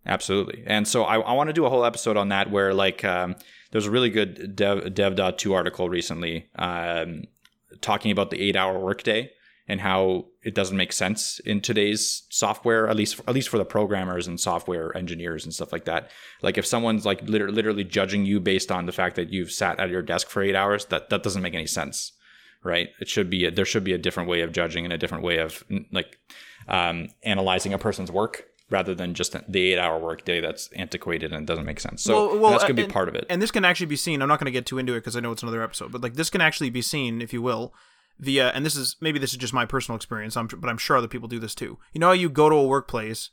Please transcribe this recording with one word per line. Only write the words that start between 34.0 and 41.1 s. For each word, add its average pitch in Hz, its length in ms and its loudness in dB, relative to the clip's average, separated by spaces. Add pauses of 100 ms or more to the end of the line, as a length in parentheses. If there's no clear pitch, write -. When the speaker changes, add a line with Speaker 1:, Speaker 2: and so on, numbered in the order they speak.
Speaker 2:
I'm 139 60 0
not 147 100 4
gonna 139 140 -4
get 123 120 -2
too 131 140 -6
into 123 160 -2
it 113 80 -4
'cause 117 140 -6
I 120 40 -2
know 120 120 -4
it's 113 100 -8
another 113 180 -4
episode, - 300 -6
but, 120 120 -8
like, 120 120 -6
this 160 160 -2
can 190 100 0
actually 151 300 2
be 123 100 -4
seen, 120 400 -4
if 117 120 -8
you 120 100 -4
will, 120 320 -2 (460)
via, 135 300 4
and 139 140 -2
this 147 120 0
is, 131 240 -4
maybe 156 180 -2
this 135 140 -2
is 127 60 -8
just 123 140 -6
my 123 120 2
personal 120 320 -4
experience, 110 400 -8
I'm, 117 100 -2
but 123 240 -6
I'm 117 80 -4
sure - 180 2
other 117 120 2
people 117 180 -8